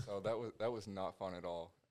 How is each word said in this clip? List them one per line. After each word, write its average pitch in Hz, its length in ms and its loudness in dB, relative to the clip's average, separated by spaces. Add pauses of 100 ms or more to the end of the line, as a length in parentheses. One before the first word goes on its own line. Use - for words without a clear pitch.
So 101 160 0
that 110 160 4
was, 117 220 -2
that 113 120 4
was 110 160 -2
not 95 300 0
fun 95 180 0
at 87 80 -4
all. 87 300 -2 (180)